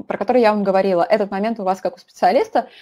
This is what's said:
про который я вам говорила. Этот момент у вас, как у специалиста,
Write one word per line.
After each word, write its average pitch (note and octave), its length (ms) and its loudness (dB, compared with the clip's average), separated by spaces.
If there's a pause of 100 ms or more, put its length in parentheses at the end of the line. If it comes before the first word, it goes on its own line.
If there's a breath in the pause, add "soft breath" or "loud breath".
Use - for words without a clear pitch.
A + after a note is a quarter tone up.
про - 100 -4
который A#3+ 240 0
я G#3+ 120 4
вам G#3 100 -2
говорила. F#3+ 400 2
Этот G#3 280 0
момент G#3+ 280 -4
у G3+ 40 -8
вас, F#3 180 -2
как - 160 -6
у - 20 -20
специалиста, A#3 680 -2 (140)